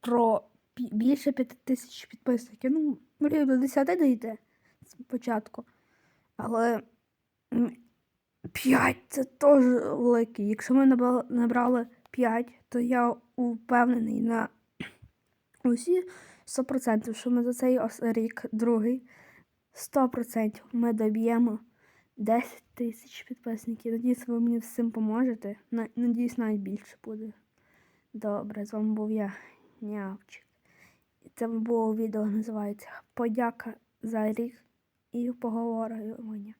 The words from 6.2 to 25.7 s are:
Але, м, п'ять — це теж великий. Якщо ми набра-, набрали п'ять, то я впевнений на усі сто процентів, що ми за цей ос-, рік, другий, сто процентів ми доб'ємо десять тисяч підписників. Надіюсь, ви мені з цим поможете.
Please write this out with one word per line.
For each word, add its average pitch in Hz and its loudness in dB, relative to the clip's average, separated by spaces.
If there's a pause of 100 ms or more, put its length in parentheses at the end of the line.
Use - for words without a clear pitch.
Але, 226 0 (720)
м, 233 0 (760)
п'ять — 262 2 (100)
це 269 -4
теж 277 6 (180)
великий. 233 0
Якщо 220 -2
ми 269 6
набра-, 247 4
набрали 240 2 (240)
п'ять, 240 0 (180)
то 247 -2
я 240 2 (220)
впевнений 240 2
на 226 0 (1120)
усі 262 2 (420)
сто - -4
процентів, 240 0
що - -4
ми 240 2
за 247 0
цей 254 2
ос-, 226 -2
рік, 226 -4
другий, 233 2 (680)
сто - 0
процентів 226 -4
ми 233 2
доб'ємо 220 2 (580)
десять 226 -2 (100)
тисяч - -8
підписників. 226 -8
Надіюсь, 247 -2
ви 233 -2
мені 233 2
з 233 -14
цим 233 -2
поможете. 220 -2 (160)